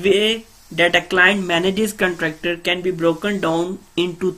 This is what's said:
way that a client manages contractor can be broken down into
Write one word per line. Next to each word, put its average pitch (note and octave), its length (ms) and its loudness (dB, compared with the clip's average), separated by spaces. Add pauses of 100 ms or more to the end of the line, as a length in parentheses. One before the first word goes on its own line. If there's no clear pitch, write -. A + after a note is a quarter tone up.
way G#3+ 400 2 (300)
that F3 220 2
a E3+ 140 2
client F#3 360 4
manages F#3+ 500 0
contractor E3+ 580 -2 (140)
can F3+ 140 -2
be F3+ 200 -2
broken F3 380 0
down E3+ 360 -2 (220)
into F3+ 400 -2